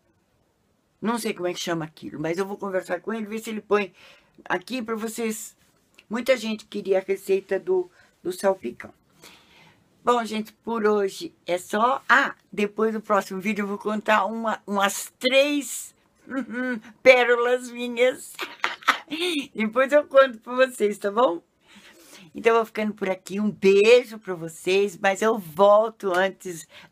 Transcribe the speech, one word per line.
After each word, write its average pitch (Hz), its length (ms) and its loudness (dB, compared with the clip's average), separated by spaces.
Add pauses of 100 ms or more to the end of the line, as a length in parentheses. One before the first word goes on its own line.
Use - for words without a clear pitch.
(1000)
Não 233 160 -4
sei 214 160 -6
como 180 140 -6
é 180 60 -4
que 165 60 -10
chama 165 240 -4
aquilo, - 360 -14
mas 160 180 -4
eu 190 80 -2
vou 202 100 -10
conversar 180 460 -6
com 202 100 -8
ele, 226 140 -6
ver 220 140 -8
se 220 100 -10
ele 214 100 -8
põe 202 320 -2 (540)
aqui 226 380 -6
pra 226 120 -6
vocês. 220 640 -8 (500)
Muita 240 300 2
gente 220 280 -6
queria 190 340 -2
a - 20 -2
receita 190 580 -2
do, 180 300 -2 (320)
do 180 100 -6
salpicão. 185 640 -4 (1120)
Bom, 240 180 2
gente, 220 300 -8
por 220 320 -6
hoje 202 480 0 (140)
é 175 100 -2
só. 240 500 0
Ah, 254 280 4 (160)
depois 208 420 -2
do 220 80 -6
próximo 196 400 -2
vídeo 208 220 -4
eu 196 40 -4
vou 202 120 -6
contar 214 460 0
uma, 220 420 -6
umas 196 500 -2
três, 269 760 0 (320)
uhum, 247 520 -6 (220)
pérolas 247 720 4
minhas. 240 640 -4 (640)
<laughs> 311 580 -6
Depois 226 360 0
eu 294 140 4
conto 269 320 4
pra 240 160 -14
vocês, 247 460 0
tá 202 100 -2
bom? 262 320 0 (920)
Então 226 200 2
eu 226 40 4
vou 226 80 2
ficando 214 280 -6
por 196 160 -6
aqui. 190 300 -6
Um 214 100 0
beijo 214 720 4
pra 185 160 -8
vocês, 180 640 -2
mas 196 240 0
eu 220 160 2
volto 202 800 4
antes, 185 520 -4 (240)